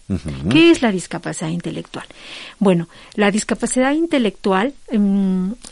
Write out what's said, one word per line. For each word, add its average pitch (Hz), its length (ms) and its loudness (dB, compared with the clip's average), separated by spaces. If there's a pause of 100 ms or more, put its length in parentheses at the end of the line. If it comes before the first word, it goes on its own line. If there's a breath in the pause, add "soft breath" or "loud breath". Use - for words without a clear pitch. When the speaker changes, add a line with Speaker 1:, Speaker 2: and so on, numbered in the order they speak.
Speaker 1:
Ujú. 85 420 -4
Speaker 2:
¿Qué 330 220 8
es - 100 0
la 226 80 4
discapacidad 165 600 -6
intelectual? 165 540 -8 (540 loud breath)
Bueno, 180 300 2 (260 loud breath)
la 208 160 2
discapacidad 247 640 0
intelectual, 254 840 0 (140)
em, 196 640 0 (180)